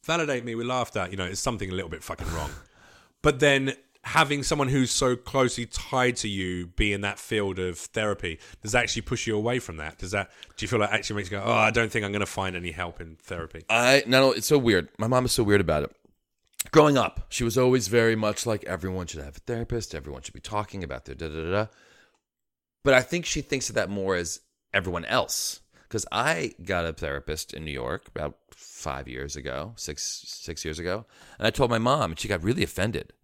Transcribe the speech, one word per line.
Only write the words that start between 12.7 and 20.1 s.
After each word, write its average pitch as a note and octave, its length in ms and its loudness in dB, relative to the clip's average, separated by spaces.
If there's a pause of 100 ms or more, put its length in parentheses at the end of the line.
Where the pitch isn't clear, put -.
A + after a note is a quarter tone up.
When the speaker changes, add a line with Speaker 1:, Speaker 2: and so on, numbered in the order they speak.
Speaker 1:
in E2 140 -14
therapy"? E2 520 -10
Speaker 2:
I, B2 380 4
no, C3 160 6
no, C3+ 100 8
it's - 140 -2
so D3 140 6
weird. G#2 300 4 (100)
My A2 80 0
mom B2+ 180 4
is A#2 60 0
so - 100 2
weird G2+ 180 6
about D#2 220 2
it. - 140 -6 (760)
Growing D3+ 280 8
up, - 300 -2
she - 140 -2
was A#2 140 2
always B2+ 300 6
very A2+ 280 6
much G#2+ 300 0
like, G#2+ 200 0
"Everyone F#2 420 -4
should D2+ 160 -10
have C#2+ 140 -14
a - 20 -16
therapist, A#2 560 -6
everyone C#2 260 -10